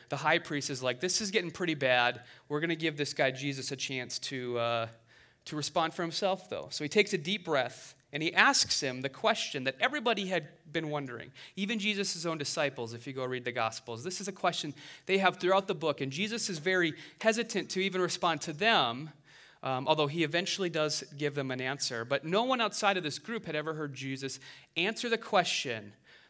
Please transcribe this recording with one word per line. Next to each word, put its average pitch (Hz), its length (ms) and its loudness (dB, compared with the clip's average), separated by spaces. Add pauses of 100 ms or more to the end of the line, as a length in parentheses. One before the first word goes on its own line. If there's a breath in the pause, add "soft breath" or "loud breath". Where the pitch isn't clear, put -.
the - 80 -4
high 151 240 4
priest 151 300 -2
is 131 120 -4
like, 127 200 0
"This 180 180 2
is 214 100 -2
getting 180 220 0
pretty 165 240 -2
bad. 123 460 4 (260 loud breath)
We're 147 140 -2
gonna 165 160 0
give 160 180 -2
this 143 180 -2
guy 135 180 2
Jesus 135 420 -4
a - 20 -8
chance 131 440 -6
to, 123 380 -4
uh, 117 300 0 (560 loud breath)
to - 140 -8
respond 160 360 0
for 185 100 -2
himself, 185 460 -2
though." 76 220 -6
So - 140 -4
he 143 40 -2
takes 208 220 4
a 202 60 2
deep 160 260 -2
breath, 139 520 -2 (220)
and 156 60 -2
he 165 100 -2
asks - 480 6
him 131 200 -2
the 135 80 -2
question 147 560 0
that 135 140 0
everybody 233 460 0
had 175 220 -2 (260)
been 160 160 -2
wondering, 135 420 -6 (240 loud breath)
even 208 220 -2
Jesus' 196 480 -2
own 165 140 -2
disciples, 139 560 -2
if 117 100 -10
you 139 80 -8
go 131 100 -4
read 127 220 -4
the 123 60 -4
Gospels. 117 520 -2
This 185 160 -6
is 98 80 -6
a 196 40 -6
question 170 420 -2 (320 loud breath)
they 190 140 4
have 185 180 6
throughout 190 300 4
the 190 80 0
book, 151 260 0
and 135 100 -4
Jesus 208 380 -2
is 175 80 -4
very 170 380 2 (260 loud breath)
hesitant 226 480 2
to 190 100 -2
even 185 220 2
respond 170 400 0
to 165 120 -6
them, 151 580 2 (500 loud breath)
um, 131 260 -2
although 151 200 6
he 165 160 0
eventually 175 440 0
does 156 360 0 (120)
give 143 200 -2
them 131 160 -2
an 127 100 -4
answer. 131 420 -2
But 139 220 0
no 185 160 2
one 254 180 2
outside 202 380 2
of 175 60 -2
this 147 160 -4
group 220 260 -8
had 151 100 -4
ever 151 200 -2
heard 151 180 -6
Jesus 131 460 -6 (360 loud breath)
answer 220 340 0
the 226 100 0
question, 120 720 0 (360 loud breath)